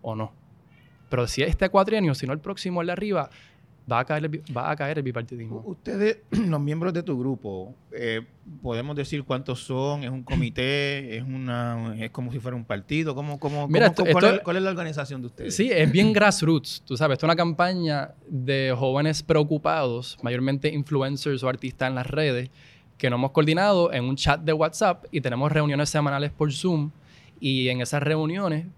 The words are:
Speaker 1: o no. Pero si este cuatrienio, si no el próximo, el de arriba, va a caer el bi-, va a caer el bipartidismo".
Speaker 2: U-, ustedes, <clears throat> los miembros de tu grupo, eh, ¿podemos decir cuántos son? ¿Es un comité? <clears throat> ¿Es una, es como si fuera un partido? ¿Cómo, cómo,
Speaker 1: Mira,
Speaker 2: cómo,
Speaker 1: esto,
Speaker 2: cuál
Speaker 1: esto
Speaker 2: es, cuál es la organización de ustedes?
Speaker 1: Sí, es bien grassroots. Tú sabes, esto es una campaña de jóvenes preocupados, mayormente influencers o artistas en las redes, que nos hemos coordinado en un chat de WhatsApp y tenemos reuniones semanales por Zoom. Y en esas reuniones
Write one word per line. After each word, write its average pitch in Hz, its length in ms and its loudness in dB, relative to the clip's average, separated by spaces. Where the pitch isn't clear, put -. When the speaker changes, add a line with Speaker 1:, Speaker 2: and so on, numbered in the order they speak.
Speaker 1:
o 113 140 -6
no. 110 180 -6
Pero 123 160 2
si 127 160 -2
este 185 260 2
cuatrienio, 196 460 4
si 135 120 -6
no 131 60 -4
el 156 60 -4
próximo, 180 420 -6
el 170 60 -2
de 175 60 -2
arriba, 185 380 -2
va 120 100 2
a 131 40 0
caer 151 200 -2
el 160 60 -2
bi-, 156 120 -8
va 120 160 -2
a 151 60 -2
caer 151 220 -4
el 143 60 -4
bipartidismo". 117 600 -8
Speaker 2:
U-, 202 80 -10
ustedes, 208 520 -2
<clears throat> - 60 -16
los 170 300 2
miembros 160 340 -2
de 170 80 -2
tu 160 160 -2
grupo, 107 560 -6
eh, 113 300 -4
¿podemos 127 340 -4
decir 143 280 -4
cuántos 127 360 -4
son? 139 440 -4
¿Es 123 60 -6
un 131 120 -8
comité? 139 920 -2
<clears throat> - 20 -6
¿Es 120 60 -6
una, 120 760 -4
es 110 120 -6
como 123 220 -8
si 131 60 -6
fuera 123 180 -8
un 117 80 -8
partido? 143 500 -4
¿Cómo, 147 240 -6
cómo, 147 300 -4
Speaker 1:
Mira, 180 240 6
Speaker 2:
cómo, 180 160 2
Speaker 1:
esto, - 40 8
Speaker 2:
cuál 180 120 6
Speaker 1:
esto 190 120 8
Speaker 2:
es, 202 60 -4
cuál 175 140 -2
es 190 60 0
la 190 80 0
organización 151 500 -6
de 120 60 -8
ustedes? - 280 -8
Speaker 1:
Sí, 240 160 2
es 160 220 4
bien 208 220 6
grassroots. 190 720 2
Tú 131 100 -6
sabes, 139 200 2
esto 160 100 0
es - 20 6
una 170 80 4
campaña 170 760 0
de 135 500 0
jóvenes 143 440 0
preocupados, 151 1000 0
mayormente 135 500 0
influencers 139 680 -2
o 131 80 0
artistas 127 400 -4
en 131 40 -4
las 127 120 -4
redes, 135 440 0
que 135 100 0
nos 120 100 2
hemos 135 120 2
coordinado 170 600 4
en 123 120 -2
un 131 120 -2
chat 147 240 2
de 160 120 0
WhatsApp 156 600 2
y 147 80 -2
tenemos 127 320 0
reuniones 147 360 2
semanales 147 440 0
por 151 200 0
Zoom. 151 380 0
Y 131 280 2
en 127 120 0
esas 143 220 -2
reuniones 156 640 0